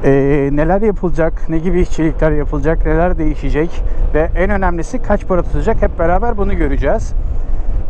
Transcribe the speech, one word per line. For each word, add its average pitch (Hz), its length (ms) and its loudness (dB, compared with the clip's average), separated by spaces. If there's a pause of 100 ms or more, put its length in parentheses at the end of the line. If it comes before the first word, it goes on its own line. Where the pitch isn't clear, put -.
Ee, 139 500 2
neler 160 280 2
yapılacak, 170 680 0
ne 160 80 0
gibi 175 240 0
işçilikler 156 500 0
yapılacak, 151 540 0
neler 160 320 0
değişecek 156 640 -2 (300)
ve 156 240 2
en 185 120 0
önemlisi 185 520 -2
kaç - 260 -2
para 175 160 0
tutacak, 208 380 0
hep 190 180 2
beraber 196 380 0
bunu 196 200 0
göreceğiz. 131 560 0 (760)